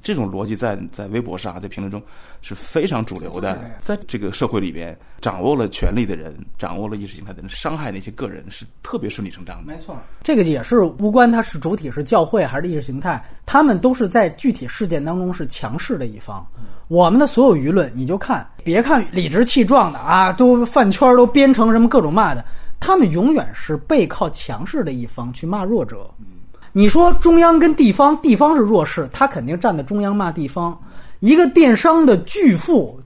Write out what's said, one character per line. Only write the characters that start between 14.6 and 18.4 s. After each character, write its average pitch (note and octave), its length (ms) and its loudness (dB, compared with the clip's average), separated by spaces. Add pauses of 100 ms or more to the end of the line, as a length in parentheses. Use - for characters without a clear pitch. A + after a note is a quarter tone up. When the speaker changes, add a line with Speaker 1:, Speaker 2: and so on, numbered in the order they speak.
Speaker 2:
事 - 180 -6
件 D#3+ 160 -2
当 E3+ 160 -4
中 F3+ 140 -4
是 D#3 140 -6
强 A#2+ 320 -8
势 - 180 -6
的 C3 80 -6
一 G#2+ 140 -8
方。 - 280 -12 (120)
Speaker 1:
嗯。 - 60 -6 (240)
Speaker 2:
我 E3+ 200 4
们 G#3+ 100 4
的 - 80 6
所 C4 200 4
有 G3 100 6
舆 C#3+ 160 -2
论， D#3 220 0
你 B2+ 120 -6
就 F#3 120 -4
看， F3+ 280 -4 (160)